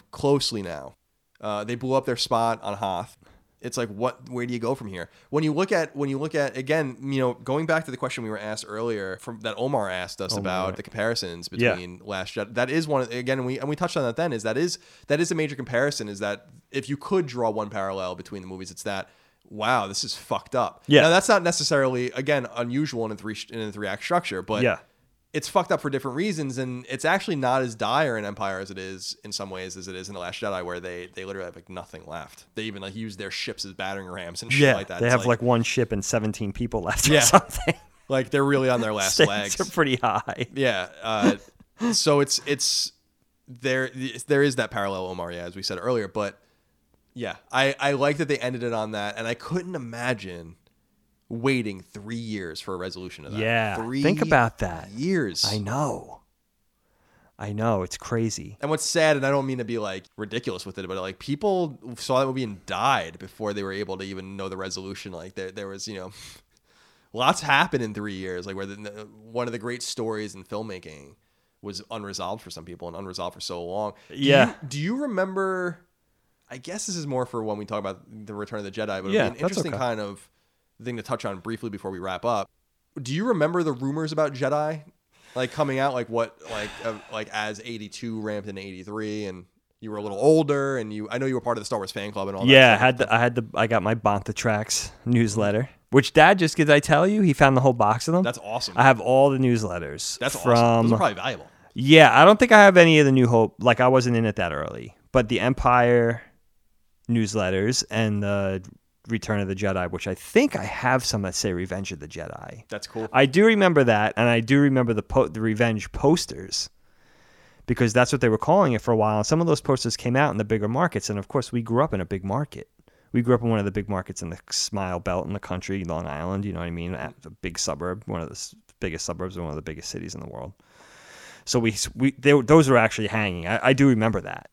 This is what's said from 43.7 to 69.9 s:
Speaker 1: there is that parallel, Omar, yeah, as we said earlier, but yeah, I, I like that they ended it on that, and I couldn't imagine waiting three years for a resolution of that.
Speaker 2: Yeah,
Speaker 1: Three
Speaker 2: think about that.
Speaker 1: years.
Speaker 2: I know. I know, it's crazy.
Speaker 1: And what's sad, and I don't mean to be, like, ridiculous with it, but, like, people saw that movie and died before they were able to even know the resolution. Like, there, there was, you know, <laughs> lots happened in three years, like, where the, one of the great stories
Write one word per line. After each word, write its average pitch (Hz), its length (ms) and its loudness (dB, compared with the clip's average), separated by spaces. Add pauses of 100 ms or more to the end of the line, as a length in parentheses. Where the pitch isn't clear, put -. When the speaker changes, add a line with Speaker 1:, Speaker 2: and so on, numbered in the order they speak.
Speaker 1:
there 143 160 4
is 135 140 2
that 113 140 -2
parallel, 98 360 -2
Omar, 90 240 -8
yeah, 87 120 -8
as 90 140 -12
we 95 60 -10
said 95 180 -6
earlier, 113 280 -2
but 101 280 -6 (760)
yeah, 110 220 -8 (180)
I, 135 260 2
I 139 140 2
like 143 240 0
that 156 100 -2
they 139 100 0
ended 123 260 -4
it 117 100 -2
on 110 180 -2
that, 104 260 -6
and 113 100 -6
I 120 60 -2
couldn't 180 420 -6
imagine 113 800 -8 (720)
waiting 117 520 -2
three 107 360 -14
years 101 420 -8
for 95 140 -8
a 90 40 -4
resolution 90 480 -10
of - 80 -14
that. 107 60 -6
Speaker 2:
Yeah, 110 380 0
Speaker 1:
Three 123 260 -4
Speaker 2:
think 151 180 2
about 131 380 2
that. 87 320 -8
Speaker 1:
years. 131 540 -2
Speaker 2:
I 104 140 -2
know. 117 600 -6 (1200)
I 101 140 -8
know, 110 280 0
it's - 160 -6
crazy. 110 640 -4
Speaker 1:
And 143 80 -4
what's 156 160 -2
sad, 156 320 2
and 135 80 -2
I 139 60 2
don't 139 160 0
mean 131 100 -4
to 120 80 -6
be, 117 140 -4
like, 98 260 -6 (100)
ridiculous 107 500 -6
with 95 120 -14
it, 95 100 -8
but, 95 100 -6
like, 92 200 -8
people 170 640 -2 (180)
saw 131 220 0
that 135 80 2
movie 131 160 -4
and 101 240 -8
died 95 500 -2
before 101 360 -6
they 101 100 -6
were 95 100 -6
able 95 240 -6
to 98 60 -10
even 95 340 -10
know 95 100 -6
the 92 100 -10
resolution. 95 540 -10
Like, 90 240 -14
there, 92 160 -10
there 98 160 -12
was, 98 200 -12
you 107 80 -10
know, 95 160 -12 (500)
<laughs> - 520 -20
lots 127 280 2
happened 147 420 2
in 104 120 -6
three 104 180 -6
years, 92 320 -8
like, 98 100 -10
where 98 120 -6
the, 104 400 -14 (160)
one 120 240 -6
of 117 60 -6
the 120 60 -8
great 120 220 -8
stories 107 540 -8